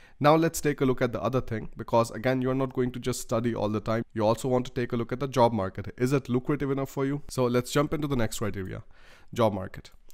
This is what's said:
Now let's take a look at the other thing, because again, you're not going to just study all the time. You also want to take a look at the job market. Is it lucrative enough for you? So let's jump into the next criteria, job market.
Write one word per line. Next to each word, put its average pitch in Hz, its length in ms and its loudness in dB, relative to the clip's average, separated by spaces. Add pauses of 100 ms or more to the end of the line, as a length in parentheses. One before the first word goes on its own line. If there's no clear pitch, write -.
(200)
Now 147 160 8
let's 160 260 2
take 147 180 0
a 143 60 2
look 131 160 2
at 123 100 2
the 110 100 -4
other 120 200 0
thing, - 340 -8
because 117 360 2
again, 127 300 0
you're 127 120 2
not 131 200 -2
going 123 180 0
to 123 80 -10
just 120 200 -4
study 117 340 -2
all 104 140 -2
the 107 140 0
time. 113 220 -2 (100)
You 110 120 0
also 113 220 2
want 127 200 2
to - 40 -10
take 120 220 -4
a - 20 -2
look 117 160 -2
at 127 80 -4
the 143 80 -4
job 120 240 6
market. 98 460 -4
Is 127 160 2
it 135 160 0
lucrative 143 420 0
enough 135 200 -4
for 139 140 -2
you? 143 240 -4
So 131 160 0
let's 123 260 0
jump 147 220 2
into 151 140 -4
the 139 80 -2
next 135 220 0
criteria, 104 460 -6 (500)
job 110 200 4
market. - 360 -8 (240)